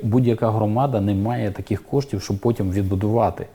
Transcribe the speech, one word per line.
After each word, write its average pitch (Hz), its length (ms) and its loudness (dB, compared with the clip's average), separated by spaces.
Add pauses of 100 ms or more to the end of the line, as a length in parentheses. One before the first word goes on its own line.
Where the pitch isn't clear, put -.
будь-яка 117 480 2
громада 110 500 2
не 101 140 2
має 110 360 -2
таких 98 340 -6
коштів, 139 380 -4
щоб 101 160 -4
потім 110 320 0
відбудувати. 101 840 0